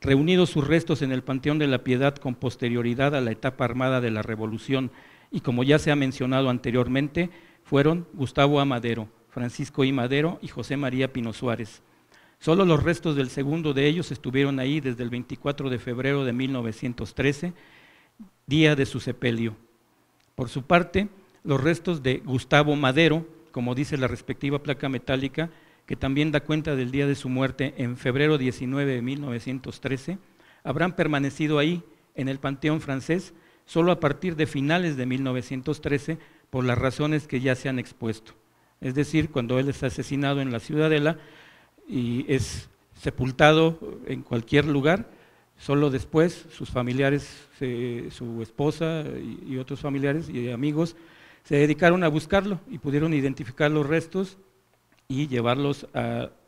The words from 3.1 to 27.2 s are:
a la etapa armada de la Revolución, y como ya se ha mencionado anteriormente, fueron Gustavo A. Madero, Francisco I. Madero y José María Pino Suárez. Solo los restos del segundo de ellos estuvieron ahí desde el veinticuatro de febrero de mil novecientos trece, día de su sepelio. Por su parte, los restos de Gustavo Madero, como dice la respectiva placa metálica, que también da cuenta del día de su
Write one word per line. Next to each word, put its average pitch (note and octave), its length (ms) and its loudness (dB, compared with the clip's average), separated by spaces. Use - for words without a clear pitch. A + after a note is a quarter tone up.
a C3+ 40 0
la A#2 120 0
etapa C3 320 -2
armada B2+ 360 0
de A#2+ 120 0
la G#2+ 100 -2
Revolución, A2+ 720 -4
y E3+ 80 -4
como B2+ 240 0
ya D3 160 6
se D3 100 2
ha D3 60 4
mencionado C3 540 0
anteriormente, B2+ 800 0
fueron D#3 480 2
Gustavo C#3+ 480 2
A. C#3 40 4
Madero, A#2 440 -2
Francisco B2+ 520 -4
I. C3 100 4
Madero C#3 480 0
y F#3+ 60 -10
José C3+ 300 -8
María C3 360 -2
Pino A#2 200 -4
Suárez. A2+ 500 -4
Solo F#3 280 4
los D3+ 160 6
restos D#3+ 340 0
del C3+ 140 0
segundo D3 420 -2
de C#3 140 2
ellos D#3 260 0
estuvieron C3+ 480 0
ahí C#3 200 0
desde B2 220 -4
el A#2+ 60 -4
veinticuatro C3+ 640 -6
de B2 80 -2
febrero C3 480 -2
de A#2+ 80 0
mil C3 180 -2
novecientos A#2 600 -6
trece, C#3+ 400 0
día D3+ 300 6
de C#3 80 2
su C3 160 -4
sepelio. A2+ 560 -2
Por - 160 -6
su C#3 120 -6
parte, F3+ 460 2
los C#3+ 140 2
restos E3 440 0
de C3 160 0
Gustavo D3 580 2
Madero, D3+ 500 4
como B2 220 -2
dice C#3+ 220 -2
la C3 100 0
respectiva C#3 560 -4
placa C#3 280 -4
metálica, C3+ 580 -2
que - 100 -6
también C#3 340 0
da D3 100 2
cuenta D#3 360 -2
del B2+ 140 -2
día C#3 160 0
de C#3+ 80 2
su C3+ 160 -6